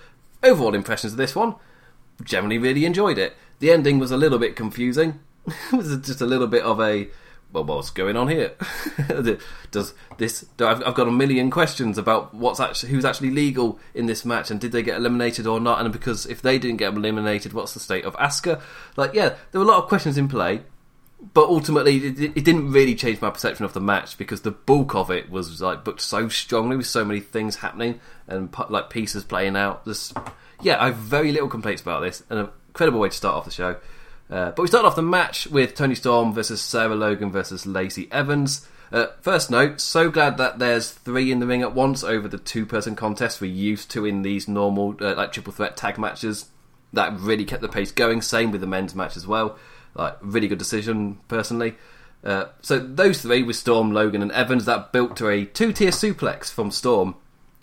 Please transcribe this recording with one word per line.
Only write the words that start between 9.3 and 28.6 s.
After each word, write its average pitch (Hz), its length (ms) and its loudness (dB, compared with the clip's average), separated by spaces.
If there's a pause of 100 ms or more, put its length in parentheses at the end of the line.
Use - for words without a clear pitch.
Does 101 220 -4 (240)
this, - 280 -4 (120)
do 120 80 2
I've, 117 180 2
I've 123 120 -2
got 123 120 2
a 117 40 2
million 131 400 2
questions 135 460 0
about 110 360 0
what's 117 260 0
actually, 123 300 -4
who's 135 160 0
actually 131 260 -2
legal 131 480 0 (140)
in 117 140 -2
this 110 180 -4
match, 117 260 -2
and 104 80 -4
did 117 120 -4
they 117 120 0
get 104 140 -2
eliminated 120 500 0
or 113 120 2
not? 117 200 2
And 113 140 -2
because 110 320 -4
if - 160 -10
they 131 180 4
didn't 120 180 -2
get 101 160 -2
eliminated, 107 600 -2
what's 113 200 -6
the - 60 -14
state - 240 -4
of - 140 -8
Asuka? 143 440 0 (360)
Like, 139 160 0
yeah, 208 220 2 (160)
there 185 100 0
were 196 40 4
a 214 40 8
lot 185 120 8
of - 60 -4
questions 156 300 2
in 139 100 2
play, 107 340 0 (720)
but 226 120 8
ultimately 147 520 4
it, 135 220 -4
it 147 240 -2
didn't 156 280 4
really 135 240 6
change 113 260 -2
my 107 80 -2
perception - 360 -4
of 95 80 -6
the 98 80 -6
match, 98 360 0
because 98 240 -8
the 107 100 -4
bulk 139 440 2
of 95 140 0
it 90 200 -2
was, 85 320 -8
like, 90 220 -4
booked - 180 -8
so 110 260 -2
strongly 117 480 -2
with 123 120 -4
so 113 180 0
many 104 140 -4
things 110 380 -6
happening 117 420 -6 (280)
and 95 240 -6
pu-, - 200 -8